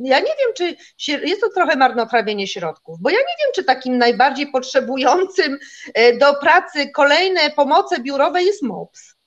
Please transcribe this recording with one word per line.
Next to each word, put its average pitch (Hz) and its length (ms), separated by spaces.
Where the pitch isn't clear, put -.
ja 262 160
nie 381 80
wiem, 539 300
czy 349 200
się, - 140
jest 302 280
to 453 80
trochę 320 280
marnotrawienie 226 720
środków, 165 540
bo 226 100
ja 403 80
nie 679 260
wiem, 539 100
czy 381 100
takim 254 340
najbardziej 247 480
potrzebującym, 269 1120
e, 240 240
do 285 160
pracy 294 560
kolejne 311 600
pomoce 311 500
biurowe 285 420
jest 392 200
mops. 175 520